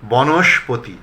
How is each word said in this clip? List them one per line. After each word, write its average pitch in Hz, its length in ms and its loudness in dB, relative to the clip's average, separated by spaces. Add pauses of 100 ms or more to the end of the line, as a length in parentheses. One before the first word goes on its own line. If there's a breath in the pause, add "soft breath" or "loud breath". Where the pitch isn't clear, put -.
বনস্পতি। 127 1000 0